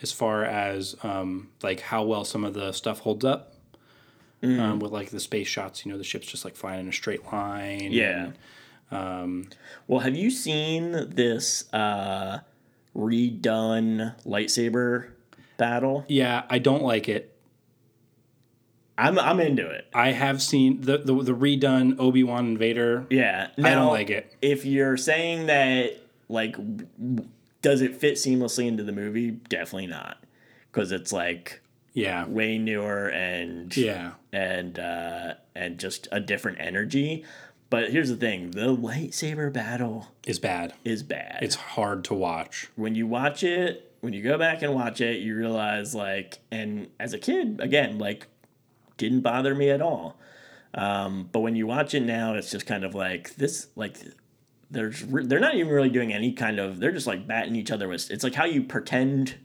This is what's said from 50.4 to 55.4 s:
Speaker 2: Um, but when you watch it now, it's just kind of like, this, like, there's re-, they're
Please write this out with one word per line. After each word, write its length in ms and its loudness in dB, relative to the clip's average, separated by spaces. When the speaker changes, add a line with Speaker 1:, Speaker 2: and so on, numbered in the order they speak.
Speaker 2:
Um, 580 -2
but 80 2
when 160 0
you 100 0
watch 280 0
it 60 2
now, 340 0
it's 160 -6
just 160 -6
kind 180 -4
of 100 -6
like, 420 -6
this, 400 -2
like, 200 -8
there's 340 -4
re-, 220 0
they're 140 2